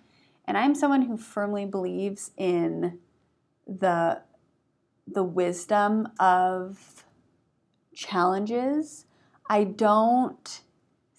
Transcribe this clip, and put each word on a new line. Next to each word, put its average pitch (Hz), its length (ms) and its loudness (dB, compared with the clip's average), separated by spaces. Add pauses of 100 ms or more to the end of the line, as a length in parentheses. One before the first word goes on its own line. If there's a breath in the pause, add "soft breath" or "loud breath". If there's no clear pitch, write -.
(460 soft breath)
And 196 120 -2
I'm 269 180 2
someone 277 280 4
who 233 140 -4
firmly 202 480 -6
believes 196 720 -6
in 175 640 -2 (680)
the, 175 560 0 (880)
the 190 160 -2
wisdom 185 840 0 (100)
of 185 840 0 (880)
challenges. 226 1120 -2 (440 soft breath)
I 214 140 4
don't 220 1000 0 (580)